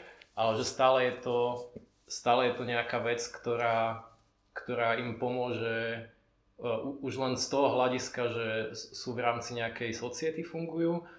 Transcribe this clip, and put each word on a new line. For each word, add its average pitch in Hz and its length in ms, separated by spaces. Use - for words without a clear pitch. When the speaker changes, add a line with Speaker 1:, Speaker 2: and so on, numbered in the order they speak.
Speaker 1:
<laughs> - 280
Speaker 2:
ale 113 160
že 120 80
stále 131 460
je 123 100
to, 123 180
stále 123 420
je 120 60
to 131 100
nejaká 117 380
vec, 120 180
ktorá, 113 840
ktorá 117 420
im 120 220
pomôže, 117 880
e, - 80
u-, 135 380
už 127 160
len 127 160
z 123 160
toho 139 240
hľadiska, 127 560
že 113 180
s-, - 220
sú 120 240
v 120 80
rámci 120 320
nejakej 117 340
society, 160 540
fungujú, 165 560